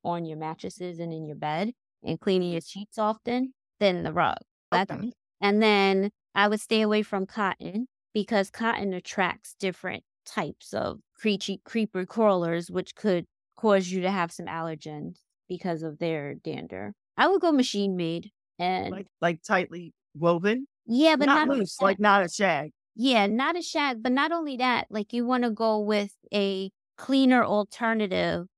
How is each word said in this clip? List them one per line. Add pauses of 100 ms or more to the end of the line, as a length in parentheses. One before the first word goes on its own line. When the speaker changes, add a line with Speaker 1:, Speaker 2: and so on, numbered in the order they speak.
Speaker 1:
on
your
mattresses
and
in
your
bed (300)
and
cleaning
your
sheets
often (260)
than
the
rug. (340)
That's
Speaker 2:
Okay. (380)
Speaker 1:
and
then (260)
I
would
stay
away
from
cotton (260)
because
cotton
attracts
different (220)
types
of (160)
creature, (100)
creeper
crawlers,
which
could (320)
cause
you
to
have
some
allergens (280)
because
of
their
dander. (240)
I
would
go
machine
made (280)
and
Speaker 2:
Like, (140)
like
tightly (200)
woven? (180)
Speaker 1:
Yeah,
but
Speaker 2:
Not
Speaker 1:
not
only
Speaker 2:
loose,
Speaker 1:
that.
Speaker 2:
like,
not
a
shag. (240)
Speaker 1:
Yeah,
not
a
shag,
but
not
only
that,
like,
you
wanna
go
with (180)
a (260)
cleaner
alternative. (100)